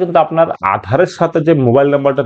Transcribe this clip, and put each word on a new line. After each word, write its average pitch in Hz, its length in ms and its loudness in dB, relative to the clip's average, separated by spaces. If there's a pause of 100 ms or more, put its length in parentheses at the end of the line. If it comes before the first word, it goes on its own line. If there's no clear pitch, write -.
কিন্তু 170 220 0
আপনার 165 240 0 (260)
আধারের 139 440 -2
সাথে 165 280 -2
যে 165 60 4 (140)
মোবাইল 135 280 4
নাম্বারটা 139 300 0